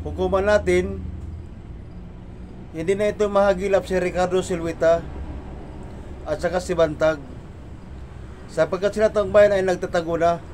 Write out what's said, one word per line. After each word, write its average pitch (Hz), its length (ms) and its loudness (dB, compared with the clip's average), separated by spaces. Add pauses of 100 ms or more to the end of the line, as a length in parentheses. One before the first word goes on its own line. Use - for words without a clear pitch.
hukuman 185 380 0
natin, 196 580 2 (1700)
hindi 165 240 0
na 208 160 2
ito 208 160 2
mahagilap 196 560 4
si 190 160 -2
Ricardo 180 400 2
Silueta 165 640 2 (1200)
at 151 140 -2
saka 175 180 0
si 180 140 -4
Bantag, 156 480 2 (1300)
sapagkat 185 480 0
sila, 214 160 4
tong 202 180 0
bayan, 208 220 8
ay 190 100 2
nagtatago 175 540 0
na. 170 240 4 (120)